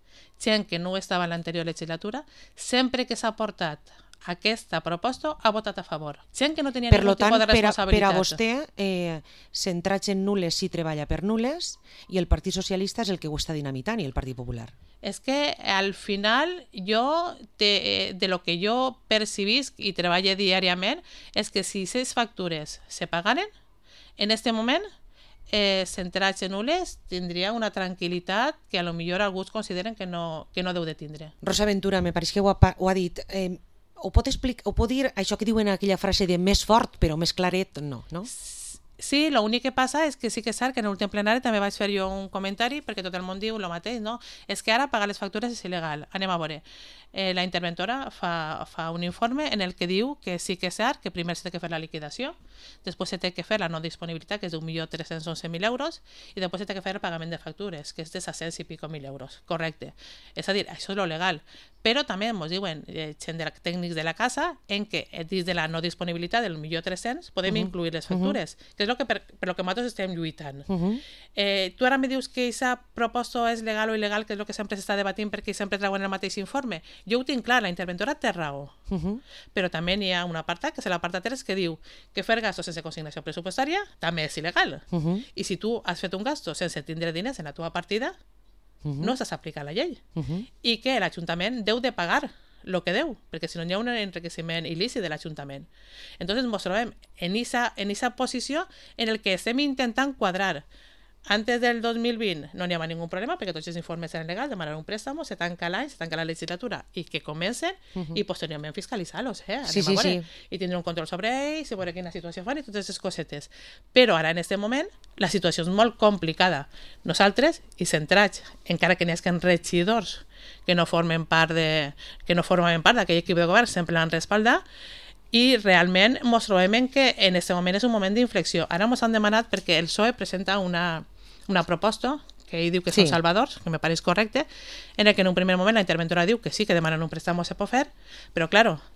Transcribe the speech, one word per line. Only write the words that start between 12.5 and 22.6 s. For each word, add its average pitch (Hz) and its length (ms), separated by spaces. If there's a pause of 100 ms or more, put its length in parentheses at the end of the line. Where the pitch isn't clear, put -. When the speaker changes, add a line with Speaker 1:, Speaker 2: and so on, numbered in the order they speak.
Speaker 2:
Socialista 190 480
és 196 80
el 180 100
que 160 80
ho 147 60
està 151 200
dinamitant 143 460
i 165 60
el 131 80
Partit 131 240
Popular. 120 360 (280)
Speaker 1:
És - 180
que 285 360 (100)
al 196 300
final 247 760
jo, 269 640 (220)
te, 196 520
eh, - 40
de 190 140
lo 180 160
que 170 200
jo 247 440
percibisc 214 720
i 190 140
treballe 180 420
diàriament, 185 640 (320)
és - 160
que 190 140
si 190 240
ses 254 260
factures 175 760